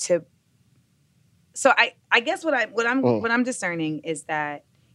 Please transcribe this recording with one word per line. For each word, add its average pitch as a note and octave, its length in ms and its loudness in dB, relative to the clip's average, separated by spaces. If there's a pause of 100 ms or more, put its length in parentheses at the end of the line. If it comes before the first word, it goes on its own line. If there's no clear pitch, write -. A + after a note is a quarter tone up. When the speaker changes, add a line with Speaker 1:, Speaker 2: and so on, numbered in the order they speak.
Speaker 1:
to, E3+ 220 0 (1300)
so B3+ 220 4
I, A#3 180 2 (180)
I A#3+ 100 4
guess D#4+ 240 -6
what D4+ 80 0
I, A3+ 140 0
what A3+ 200 -2
I'm, C4 160 0
Speaker 2:
Mm. A#3+ 180 2
Speaker 1:
what A#3 100 -2
I'm B3 120 2
discerning E3+ 560 -4
is D#3+ 240 -8
that D3 400 -6 (320)